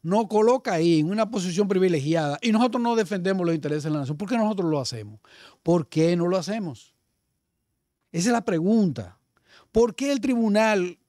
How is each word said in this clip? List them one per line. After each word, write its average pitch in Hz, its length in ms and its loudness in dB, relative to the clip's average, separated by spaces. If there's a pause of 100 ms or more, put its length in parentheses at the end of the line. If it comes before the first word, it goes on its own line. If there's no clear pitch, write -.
Nos 208 180 0
coloca 226 460 2
ahí 165 280 4
en 156 100 0
una 214 200 0
posición 190 380 -2
privilegiada 160 720 0
y 233 100 -2
nosotros 240 320 2
no 233 140 0
defendemos 190 480 -2
los 165 100 0
intereses 147 300 -4
de 156 60 -4
la 151 80 -2
nación. 143 180 -4
¿Por 190 120 -8
qué 233 100 -2
nosotros 202 320 0
lo 147 100 0
hacemos? 107 400 -10 (420)
¿Por 165 260 2
qué 165 280 2
no 170 120 0
lo 185 100 0
hacemos? 175 560 -8 (1160)
Esa 170 200 -2
es - 20 4
la 226 120 0
pregunta. 175 720 0 (520)
¿Por 226 240 2
qué 277 160 -4
el 269 100 0
Tribunal 214 760 0 (100)